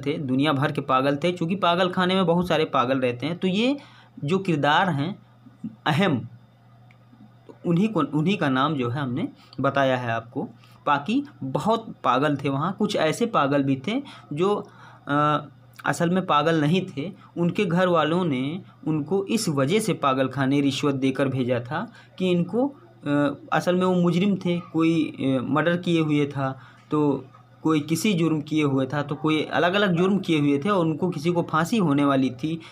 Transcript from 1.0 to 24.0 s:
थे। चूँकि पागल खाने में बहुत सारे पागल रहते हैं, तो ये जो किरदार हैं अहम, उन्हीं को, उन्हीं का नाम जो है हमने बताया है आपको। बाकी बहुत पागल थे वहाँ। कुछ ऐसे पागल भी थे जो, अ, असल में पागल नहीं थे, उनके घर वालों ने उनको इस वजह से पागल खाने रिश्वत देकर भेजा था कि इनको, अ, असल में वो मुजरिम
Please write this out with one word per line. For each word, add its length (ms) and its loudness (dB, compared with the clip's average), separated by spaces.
थे। 160 0
चूँकि 240 -4
पागल 320 2
खाने 260 0
में 120 2
बहुत 220 2
सारे 160 2
पागल 360 0
रहते 260 -2
हैं, 120 -6
तो 100 -2
ये 280 0
जो 140 0
किरदार 520 2
हैं 320 -4
अहम, 420 0
उन्हीं 220 2
को, 120 -2
उन्हीं 380 0
का 100 0
नाम 260 0
जो 140 -2
है 120 -4
हमने 280 -4
बताया 360 2
है 140 -4
आपको। 380 -6
बाकी 380 0
बहुत 520 -2
पागल 320 2
थे 120 -4
वहाँ। 240 -2
कुछ 240 -2
ऐसे 300 0
पागल 360 2
भी 240 -2
थे 160 -2
जो, 360 0
अ, 400 2
असल 240 0
में 160 0
पागल 340 2
नहीं 260 2
थे, 160 -8
उनके 280 0
घर 240 2
वालों 360 2
ने 380 -2
उनको 380 0
इस 240 -2
वजह 300 2
से 140 0
पागल 360 0
खाने 320 0
रिश्वत 340 0
देकर 340 0
भेजा 320 -2
था 320 -8
कि 120 0
इनको, 440 0
अ, 280 0
असल 240 2
में 100 2
वो 80 2
मुजरिम 420 2